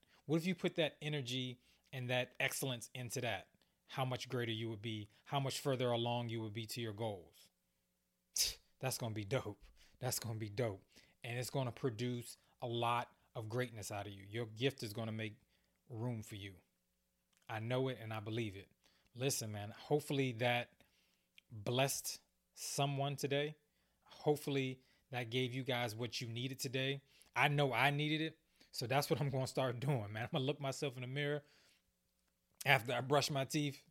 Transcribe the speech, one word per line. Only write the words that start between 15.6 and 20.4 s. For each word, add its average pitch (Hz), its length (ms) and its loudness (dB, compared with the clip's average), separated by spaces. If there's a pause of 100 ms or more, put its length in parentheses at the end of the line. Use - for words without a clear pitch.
room 113 320 -4
for 110 140 -10
you. 98 180 -8 (960)
I 113 100 -2
know 127 280 2
it 127 140 -2
and 110 120 -6
I 110 60 -2
believe 110 360 -2
it. 98 120 -14 (480)
Listen, 123 360 0
man, 104 240 -6
hopefully 139 580 2
that 120 360 2 (840)